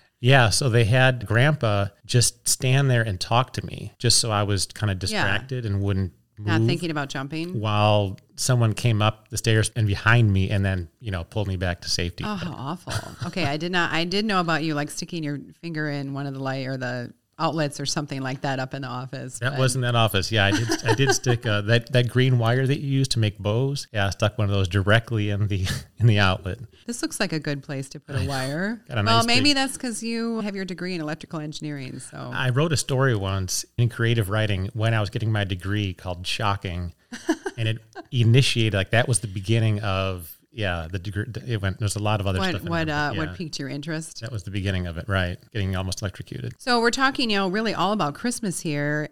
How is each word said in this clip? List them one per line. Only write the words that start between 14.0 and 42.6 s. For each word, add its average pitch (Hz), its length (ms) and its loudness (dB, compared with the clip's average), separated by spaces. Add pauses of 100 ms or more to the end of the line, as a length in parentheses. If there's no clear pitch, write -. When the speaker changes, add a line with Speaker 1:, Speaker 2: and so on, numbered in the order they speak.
Speaker 2:
did 190 200 -2
know 196 160 2
about 160 240 0
you, 156 100 0
like, 147 160 -2
sticking 170 320 -8
your 147 160 -4 (240)
finger 156 260 -6
in 139 260 -6
one 139 120 -6
of 139 80 -6
the 135 60 -8
light 135 260 -4
or 131 100 -4
the 123 360 -6 (260)
outlets 156 420 -2
or 139 60 -6
something 139 360 -4
like 131 200 -6
that 135 180 -2
up 131 140 -8
in 139 80 -8
the 127 60 -8
office, 127 520 -10
Speaker 1:
That 127 100 0
Speaker 2:
but 131 100 -2
Speaker 1:
wasn't 131 220 2
that 120 140 2
office. 107 360 4
Yeah, 101 140 4
I 98 60 4
did, 117 160 2 (160)
I - 100 2
did 135 200 4
stick, 120 320 0
uh, 104 160 0
that, 117 300 2
that 123 160 4
green 127 300 4
wire 120 280 2
that 139 140 0
you 143 80 -6
use 135 200 2
to - 120 -2
make 107 180 0
bows. 120 540 -2
Yeah, 101 140 2
I 101 40 0
stuck - 280 0
one 104 100 0
of 101 60 0
those 98 140 2
directly 104 640 2
in 101 180 0
the, 92 180 -2 (160)
<laughs> - 160 -18
in 110 100 4
the 104 120 6
outlet. 95 380 2 (280)
Speaker 2:
This 240 160 -8
looks 320 180 -6
like 196 120 -4
a 156 80 -2
good 143 240 -6
place 135 260 -8
to 147 100 -16
put 143 160 -10
a - 40 -2
Speaker 1:
I - 40 -2
know. - 40 -2
Speaker 2:
wire. 147 600 -4
Speaker 1:
Got - 100 -4
a 104 60 2
Speaker 2:
Well, 226 140 4
Speaker 1:
nice 233 80 2
Speaker 2:
maybe 254 240 4
Speaker 1:
big 285 60 4
Speaker 2:
that's 269 200 -2
'cause 226 260 -6
you 233 380 -4
have 202 160 -6
your 190 80 -6
degree 180 300 -6
in 165 60 -4
electrical 156 400 -8
engineering, 147 600 -8
so. - 160 -16 (160)
Speaker 1:
I 131 180 0
wrote 156 220 2
a - 40 2
story 131 400 2
once 95 480 -2 (140)
in 120 100 4
creative 113 400 0
writing 104 460 0
when 113 200 0
I 110 60 2
was 98 100 -2
getting 110 200 -2
my 104 140 2
degree 95 500 -2
called 90 320 -10
Shocking. 92 640 -2 (180)
Speaker 2:
<laughs> - 180 -8 (280)
Speaker 1:
And 113 120 0
it 110 100 -2 (340)
initiated, 117 640 4
like, 95 160 0
that 120 180 4
was 123 120 2
the 117 80 -8
beginning 107 520 0
of, 95 500 -4 (220)
yeah, 90 360 -4
the 92 120 -6
degree, 101 240 -6 (240)
it 113 120 -2
went, 95 200 -4
there's 104 160 -2
a 101 40 -4
lot 104 200 0
of 98 80 -2
other 95 100 0
Speaker 2:
What, 180 120 0
Speaker 1:
stuff - 120 -4